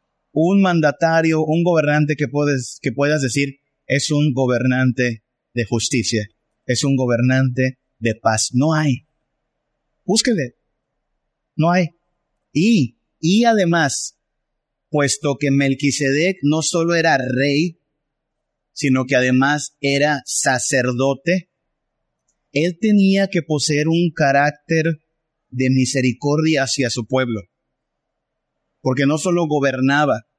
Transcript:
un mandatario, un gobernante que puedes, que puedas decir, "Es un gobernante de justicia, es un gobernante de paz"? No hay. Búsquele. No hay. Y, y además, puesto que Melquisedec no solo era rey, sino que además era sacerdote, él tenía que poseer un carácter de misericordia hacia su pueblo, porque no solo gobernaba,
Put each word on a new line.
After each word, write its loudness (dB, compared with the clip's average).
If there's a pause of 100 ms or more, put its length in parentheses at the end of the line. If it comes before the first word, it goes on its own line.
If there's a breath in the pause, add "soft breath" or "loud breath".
(380)
un 4
mandatario, 2
un 0
gobernante 2
que -4
puedes, -2
que -2
puedas 0
decir, -2 (300)
"Es -2
un 2
gobernante 0 (300)
de -2
justicia, -4 (380)
es -2
un 2
gobernante 0 (200)
de -2
paz"? -2
No 2
hay. -2 (1000)
Búsquele. -2 (1000)
No 2
hay. 0 (640)
Y, 2 (200)
y 2
además, 0 (720)
puesto -2
que -2
Melquisedec 0
no 0
solo -2
era 2
rey, -2 (920)
sino -2
que 0
además 0
era 0
sacerdote, -2 (1000)
él -2
tenía 2
que -2
poseer -2
un 0
carácter 0 (500)
de -2
misericordia 0
hacia -2
su -6
pueblo, -2 (1400)
porque 0
no 0
solo 0
gobernaba, 0 (120)